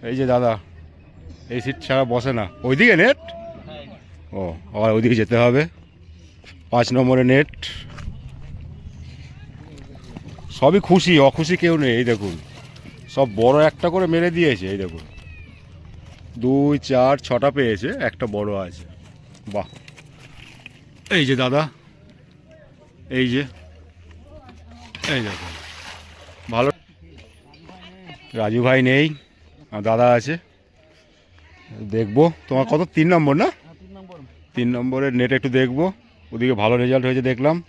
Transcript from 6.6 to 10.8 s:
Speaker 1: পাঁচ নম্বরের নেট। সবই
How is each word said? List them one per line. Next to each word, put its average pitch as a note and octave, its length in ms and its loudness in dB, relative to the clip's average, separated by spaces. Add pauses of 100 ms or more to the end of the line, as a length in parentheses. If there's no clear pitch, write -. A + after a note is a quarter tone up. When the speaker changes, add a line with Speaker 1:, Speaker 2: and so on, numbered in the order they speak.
Speaker 1:
পাঁচ A#2+ 160 2 (100)
নম্বরের B2+ 360 2
নেট। C#3+ 200 2 (3000)
সবই E3 200 6 (100)